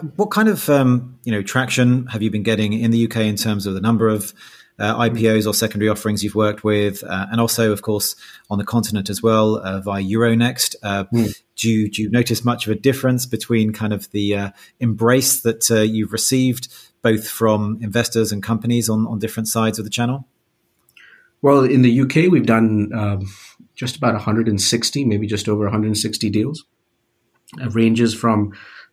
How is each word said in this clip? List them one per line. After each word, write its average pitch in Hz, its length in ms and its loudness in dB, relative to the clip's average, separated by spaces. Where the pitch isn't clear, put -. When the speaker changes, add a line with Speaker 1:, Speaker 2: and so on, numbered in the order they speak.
Speaker 1:
what 202 160 -2
kind 214 180 2
of, 196 220 0
um, 127 540 2
you 117 80 -4
know, 104 100 -2
traction 127 640 2
have 113 160 -6
you 110 80 0
been 104 140 -4
getting 107 300 0
in 117 180 0
the 117 60 2
U 113 100 2
K 110 200 -2
in 104 60 -2
terms 101 320 -4
of 95 80 -4
the 92 60 -6
number 110 280 2
of, 107 240 -2
uh, 107 160 0
I 117 120 2
P 113 200 2
Os 110 160 4
or 104 100 -2
secondary 107 340 0
offerings 104 340 -2
you've 101 140 -4
worked 107 260 0
with, 104 400 0
uh, 95 300 -6
and 117 80 0
also, 113 320 2
of 104 100 -4
course, 107 320 -4
on 101 100 -2
the 101 60 -2
continent 104 460 -2
as 98 100 -8
well, 110 360 2
uh, 95 240 -6
via 98 220 -4
Euronext? 117 840 0
Uh, 101 280 -2
Speaker 2:
Mm. 113 300 -2
Speaker 1:
do 113 120 -2
you, 110 220 0
do 107 120 -6
you 104 80 -4
notice 117 340 0
much 120 220 -2
of 107 60 0
a 107 60 -2
difference 131 480 0
between 110 460 -2
kind 107 200 -4
of 101 200 -6
the, 101 240 -2
uh, 101 140 -4
embrace 120 640 2
that, 113 280 -2
uh, 113 120 4
you've 107 320 0
received 127 560 -2
both 110 240 2
from 107 540 0
investors 113 500 -2
and 104 100 -4
companies 117 480 -2
on, 110 200 0
on 113 100 -6
different 110 300 -6
sides 110 320 -2
of 104 40 -8
the 107 60 -12
channel? 127 380 -4
Speaker 2:
Well, 139 220 6
in 127 180 4
the 123 80 6
U 127 160 4
K, 165 220 2
we've 139 180 4
done, 110 480 2
um, 101 320 -2
just - 220 -8
about 120 180 2
a 107 40 -2
hundred 110 280 0
and 104 140 0
sixty, 123 440 0
maybe 107 220 0
just 101 220 -4
over 104 180 0
a 98 40 -2
hundred 107 180 0
and 107 100 -2
sixty 107 320 -4
deals. 120 340 -2
It 120 160 -6
ranges 113 400 4
from 104 380 0